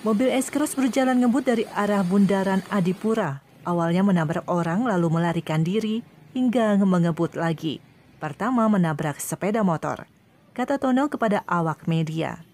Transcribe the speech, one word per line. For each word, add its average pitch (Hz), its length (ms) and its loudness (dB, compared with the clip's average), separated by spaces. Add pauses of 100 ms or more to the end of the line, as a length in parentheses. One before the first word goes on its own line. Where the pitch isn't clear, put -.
Mobil 220 320 2
S-Cross 285 400 -2
berjalan 254 480 2
ngebut 247 240 2
dari 233 240 2
arah 202 320 0
Bundaran 190 640 2
Adipura. 190 720 -2 (240)
Awalnya 170 400 0
menabrak 175 480 2
orang 170 320 0
lalu 180 240 0
melarikan 165 560 0
diri 220 400 -2 (320)
hingga 233 400 2
mengebut 170 640 2
lagi. 160 400 -4 (400)
Pertama 220 480 -2
menabrak 160 560 0
sepeda 208 400 -2
motor, 156 400 -2 (480)
kata 262 240 -2
Tono 269 320 0
kepada 208 400 -2
awak 165 400 -2
media. 160 560 -2 (100)